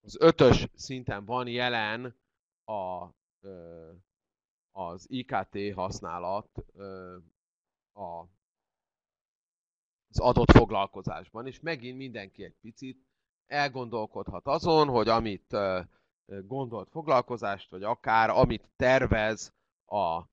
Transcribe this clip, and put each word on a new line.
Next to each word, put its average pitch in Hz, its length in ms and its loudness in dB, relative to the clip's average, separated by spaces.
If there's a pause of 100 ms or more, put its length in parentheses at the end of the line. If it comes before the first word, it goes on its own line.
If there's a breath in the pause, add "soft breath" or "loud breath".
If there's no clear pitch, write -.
az - 180 -18
ötös 147 560 8
szinten 120 500 -8
van 123 220 -4
jelen 120 680 -2 (500)
a, 90 420 -8 (320)
ö, 85 520 -18 (800)
az 90 380 -12
I 127 140 -8
K 98 260 -4
T 101 240 -6
használat, 92 1000 -8
ö, 92 440 -16 (760)
a, 85 280 -12 (1900)
az - 100 -2
adott 123 320 6
foglalkozásban. 98 960 4
És 127 120 -14
megint 127 380 -8
mindenki 110 460 -12
egy 90 180 -18
picit 127 440 -18 (400)
elgondolkodhat 117 1000 -6
azon, 156 400 4
hogy 113 200 2
amit, 113 460 0
ö, 95 280 0 (440)
ö, 98 200 -14
gondolt 117 440 -10
foglalkozást, 123 800 -2
vagy 95 140 -12
akár 113 460 2
amit 117 460 2
tervez 113 800 0 (320)
a 90 360 -4 (100)